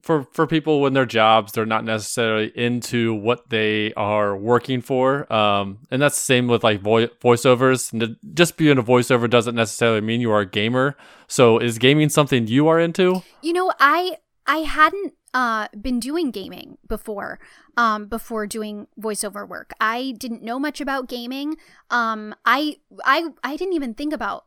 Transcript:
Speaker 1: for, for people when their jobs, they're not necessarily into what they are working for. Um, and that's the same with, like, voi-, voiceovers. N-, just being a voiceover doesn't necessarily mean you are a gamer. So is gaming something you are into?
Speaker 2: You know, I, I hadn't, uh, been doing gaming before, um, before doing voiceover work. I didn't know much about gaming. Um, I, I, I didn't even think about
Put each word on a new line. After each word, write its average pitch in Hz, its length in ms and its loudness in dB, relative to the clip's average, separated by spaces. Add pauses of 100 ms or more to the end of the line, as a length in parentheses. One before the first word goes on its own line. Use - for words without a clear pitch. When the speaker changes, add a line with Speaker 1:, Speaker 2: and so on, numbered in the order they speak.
Speaker 1:
for, 156 300 0
for 160 160 0
people 156 340 0
when 135 120 2
their 135 120 4
jobs, 110 460 4
they're 110 140 -2
not 110 180 -2
necessarily 110 720 -2
into 120 580 -2
what 110 360 -4
they 107 460 -2
are 104 420 0
working 117 440 0
for. 135 500 -2
Um, 104 480 0 (120)
and 127 100 0
that's 143 140 2
the - 80 -4
same 123 240 2
with, 120 160 2
like, 107 180 2
voi-, 113 280 2 (120)
voiceovers. 127 720 2
N-, 113 220 -4 (180)
just 160 240 2
being 147 200 4
a 123 60 0
voiceover 120 460 2
doesn't 117 260 2
necessarily 113 460 0
mean 113 200 -2
you 117 100 0
are 107 100 4
a 101 80 -2
gamer. 127 460 0 (320)
So 117 320 6
is 117 180 -2
gaming 143 320 4
something 135 380 2
you 139 220 2
are 165 100 4
into? 180 440 0 (180)
Speaker 2:
You 330 120 -4
know, 359 260 0
I, 320 380 2 (300)
I 294 120 -2
hadn't, 311 540 0 (200)
uh, 226 340 -2 (140)
been 247 180 -4
doing 285 320 -4
gaming 190 460 -14 (100)
before, 214 520 -8 (380)
um, 214 300 0
before 214 400 -8
doing 214 400 -10 (120)
voiceover 202 480 -8
work. - 320 -16
I 240 380 -4
didn't 233 260 -12
know 233 160 -8
much 294 220 -6
about 269 260 -6
gaming. 262 480 -8 (340)
Um, 220 460 -4 (100)
I, 285 320 0 (280)
I, 311 240 0 (140)
I 269 120 -8
didn't 370 200 -4
even 262 200 -4
think 302 180 -6
about 214 340 -8